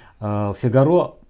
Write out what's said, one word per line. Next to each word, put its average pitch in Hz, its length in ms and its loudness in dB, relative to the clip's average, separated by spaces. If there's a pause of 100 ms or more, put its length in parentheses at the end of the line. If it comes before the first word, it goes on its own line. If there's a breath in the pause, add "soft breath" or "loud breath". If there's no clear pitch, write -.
(200 loud breath)
э, 104 360 -2
«Фигаро» 139 600 0 (140)